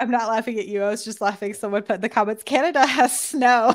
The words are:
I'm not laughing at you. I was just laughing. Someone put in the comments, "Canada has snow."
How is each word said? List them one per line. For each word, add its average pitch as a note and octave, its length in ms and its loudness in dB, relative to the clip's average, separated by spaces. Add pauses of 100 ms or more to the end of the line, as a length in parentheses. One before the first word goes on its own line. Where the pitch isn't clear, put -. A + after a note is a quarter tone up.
I'm B3 100 -4
not A#3 180 0
laughing A3 300 -2
at F#3+ 80 -6
you. G3+ 160 -4
I G3+ 60 0
was A3 160 -6
just A3 160 -12
laughing. G3+ 340 -4
Someone G#3 300 -4
put G#3 100 -2
in F#3 60 -6
the G#3+ 80 -4
comments, G#3+ 340 -2
"Canada C#4+ 420 2
has B3+ 320 2
snow." B3+ 580 4